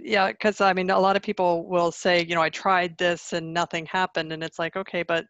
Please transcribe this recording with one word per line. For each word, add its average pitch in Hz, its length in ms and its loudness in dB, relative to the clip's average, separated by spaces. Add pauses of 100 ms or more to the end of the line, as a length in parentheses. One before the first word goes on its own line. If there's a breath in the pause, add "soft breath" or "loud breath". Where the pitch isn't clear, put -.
yeah, 196 300 0
'cause, - 280 0
I 196 120 4
mean, 185 180 0
a 190 80 4
lot 190 180 4
of 196 60 0
people 175 460 0
will 175 240 2
say, 175 320 2
you 170 100 -4
know, 165 80 2
"I 156 80 2
tried 180 480 0
this 175 340 0
and 165 220 -6
nothing 170 320 -2
happened," 170 460 -2
and 160 100 -8
it's 160 160 -10
like, 165 180 -4
"Okay, 190 280 -4
but 165 260 -2